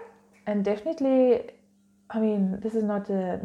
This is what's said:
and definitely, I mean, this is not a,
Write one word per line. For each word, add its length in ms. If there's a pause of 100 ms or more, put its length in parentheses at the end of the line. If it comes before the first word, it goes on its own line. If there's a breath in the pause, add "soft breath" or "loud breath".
(460)
and 180
definitely, 840 (600)
I 100
mean, 400
this 140
is 80
not 260
a, 360